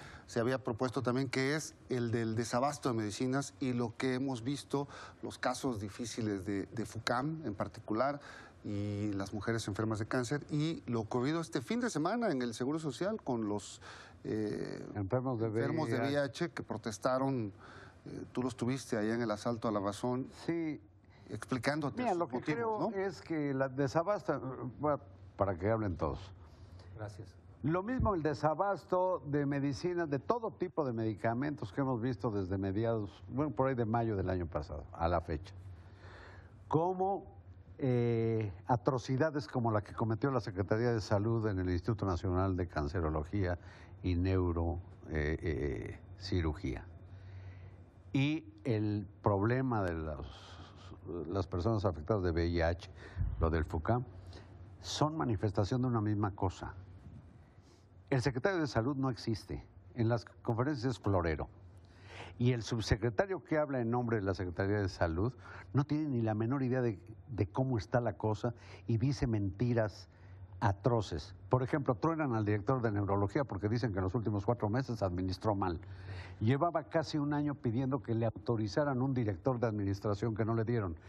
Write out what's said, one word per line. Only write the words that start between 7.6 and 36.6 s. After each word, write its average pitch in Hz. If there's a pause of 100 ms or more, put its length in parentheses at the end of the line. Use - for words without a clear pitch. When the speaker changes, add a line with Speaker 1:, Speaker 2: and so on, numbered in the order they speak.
Speaker 1:
y 104
las 98
mujeres 113
enfermas 110
de 110
cáncer, 131
y 156
lo 117
ocurrido 127
este 160
fin 226
de 247
semana 196
en 131
el 117
Seguro 143
Social 175
con 117
los, - (420)
eh, 104 (120)
Speaker 2:
Enfermos 123
de 113
Speaker 1:
enfermos 143
de -
Speaker 2:
V -
I 143
H. -
Speaker 1:
V 143
I -
H 170
que -
protestaron, 127 (540)
eh, -
tú 123
los 123
tuviste 127
allá 107
en 117
el 113
asalto 113
a 110
La 104
Razón. 123 (180)
Speaker 2:
Sí. 165 (480)
Speaker 1:
Explicándote 139
Speaker 2:
Mira, 240
Speaker 1:
sus 175
Speaker 2:
lo 170
que 127
Speaker 1:
motivos, 151
Speaker 2:
creo 226
Speaker 1:
¿no? 202
Speaker 2:
es 190
que 147
la 135
desabasto, 135
bueno, 143 (340)
para 98
que 92
hablen 107
todos. 73 (640)
Speaker 3:
Gracias. 107 (280)
Speaker 2:
Lo 165
mismo 226
el 160
desabasto 165
de 143
medicinas, 143
de 139
todo 226
tipo 170
de 127
medicamentos 117
que -
hemos 131
visto 127
desde 98
mediados, 101
bueno, 139
por 131
ahí 135
de 120
mayo 110
del 90
año 90
pasado 76
a 82
la 85
fecha. 82 (1120)